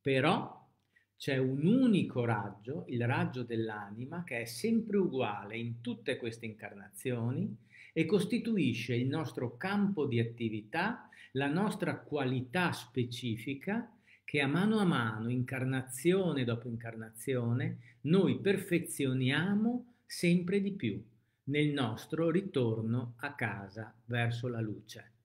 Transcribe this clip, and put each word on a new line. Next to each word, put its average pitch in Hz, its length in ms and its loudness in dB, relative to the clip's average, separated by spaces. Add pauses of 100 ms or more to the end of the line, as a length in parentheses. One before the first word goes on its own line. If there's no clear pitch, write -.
Però 139 640 2 (520)
c'è 135 220 -2
un 135 280 2
unico 208 580 4
raggio, 113 640 -2
il 120 160 0
raggio 131 380 0
dell'anima, 113 800 -6
che 117 200 -6
è - 20 -4
sempre 220 520 0
uguale 113 640 0
in 117 220 -6
tutte 214 380 -4
queste 117 280 -8
incarnazioni 113 1080 -4 (400)
e 160 100 4
costituisce 165 880 0
il 123 100 2
nostro 135 500 -4
campo 196 500 0
di 117 120 2
attività, 117 920 -2 (240)
la 135 140 2
nostra 160 500 0
qualità 135 760 0
specifica, 127 1160 -4 (360)
che 147 160 0
a 135 80 2
mano 202 300 4
a 202 60 4
mano, 117 460 2
incarnazione 131 1120 0
dopo 117 240 -2
incarnazione, 117 1400 -4
noi 160 380 4
perfezioniamo 175 1500 0 (100)
sempre 180 560 2
di 196 120 -2
più - 280 -2 (440)
nel 147 280 2
nostro 143 580 0
ritorno 123 880 0
a 143 160 -8
casa 104 600 -6 (120)
verso 120 420 0
la 117 120 -4
luce. 107 520 -8 (120)